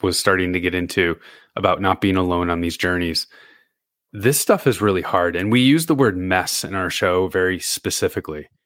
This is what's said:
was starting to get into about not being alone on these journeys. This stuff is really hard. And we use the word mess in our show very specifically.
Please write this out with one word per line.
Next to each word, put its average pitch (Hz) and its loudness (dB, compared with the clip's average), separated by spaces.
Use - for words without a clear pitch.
was 92 -2
starting 92 0
to 90 0
get 87 -2
into 90 -2
about 95 0
not 95 0
being 95 2
alone 90 0
on 85 -2
these 85 -4
journeys. 87 -2
This 113 0
stuff - 2
is 123 2
really 95 2
hard. 87 0
And 98 -2
we 123 4
use 147 4
the 165 2
word 120 2
mess 92 -2
in 92 -8
our 92 -2
show 92 0
very 92 0
specifically. - -6